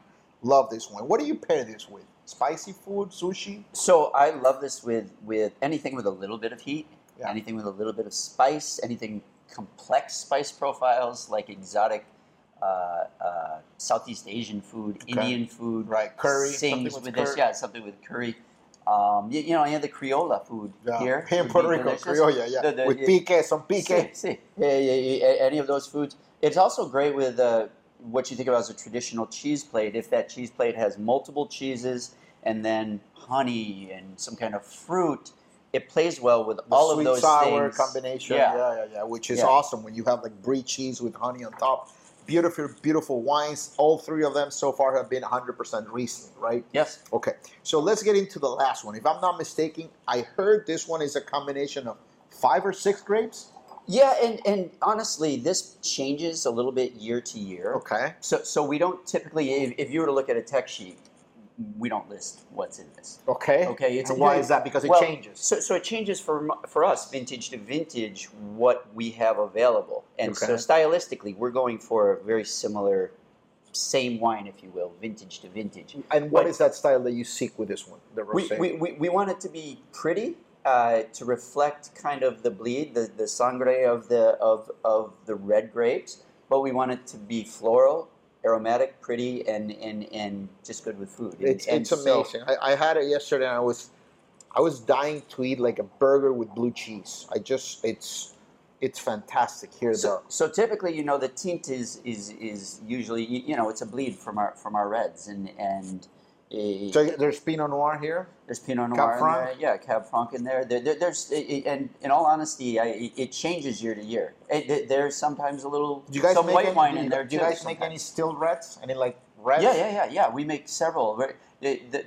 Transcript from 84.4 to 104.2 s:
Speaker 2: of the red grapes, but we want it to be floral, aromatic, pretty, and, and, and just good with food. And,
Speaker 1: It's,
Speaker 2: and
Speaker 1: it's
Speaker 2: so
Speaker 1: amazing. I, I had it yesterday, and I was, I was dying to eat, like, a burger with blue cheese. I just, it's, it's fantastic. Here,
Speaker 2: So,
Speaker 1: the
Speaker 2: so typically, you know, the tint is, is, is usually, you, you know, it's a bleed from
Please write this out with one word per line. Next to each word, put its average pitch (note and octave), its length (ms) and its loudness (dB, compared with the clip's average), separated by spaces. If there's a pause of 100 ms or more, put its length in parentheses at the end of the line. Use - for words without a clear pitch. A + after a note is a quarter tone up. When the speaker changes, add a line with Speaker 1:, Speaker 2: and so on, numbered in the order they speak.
Speaker 2:
of A2 300 2 (140)
the G#2+ 80 -4
red G#2+ 360 0
grapes, A#2+ 520 -2 (260)
but C3+ 120 4
we C3+ 100 -2
want B2+ 200 0
it B2 140 -8
to - 120 -18
be G#2+ 260 -6
floral, C3 640 4 (360)
aromatic, A2+ 560 2
pretty, B2 460 -4
and, G#2+ 240 -4
and, G#2+ 400 -10
and G2+ 380 -8 (160)
just - 200 -12
good G#2+ 140 -6
with G2 100 -12
food. G#2+ 300 -10
And, C3 80 2
Speaker 1:
It's, - 200 2
Speaker 2:
and D3 140 2
Speaker 1:
it's - 80 -6
Speaker 2:
so C#3 320 4
Speaker 1:
amazing. A2+ 260 -6
I, C3+ 240 2
I C#3+ 40 4
had D#3 220 2
it C#3+ 100 2
yesterday, C#3+ 380 0
and B2+ 100 -2
I B2 40 0
was, A#2+ 300 -2 (640)
I B2+ 60 4
was D3+ 180 2
dying C#3 500 0
to C3 140 -8
eat, B2+ 160 -2
like, A#2+ 200 0
a G#2 40 -4
burger C3+ 500 4
with A2+ 200 -4
blue A#2 180 0
cheese. - 640 -14
I A#2 60 -2
just, - 460 -6
it's, - 480 -8 (480)
it's C3 180 -4
fantastic. - 760 -4
Here, A#2 200 0
Speaker 2:
So, G2 320 0
Speaker 1:
the - 60 -20
Speaker 2:
so D#3+ 180 0
typically, F#3+ 460 0
you D3+ 80 -4
know, C#3+ 140 2
the F3 120 -2
tint E3+ 400 -6
is, B2+ 340 -8
is, G#2+ 280 -8
is G#2 540 -12
usually, A2+ 400 -4
you, B2 220 -6
you D3 80 -2
know, A2+ 140 0
it's - 120 -8
a A#2 40 -6
bleed A#2 300 -6
from G#2 220 -10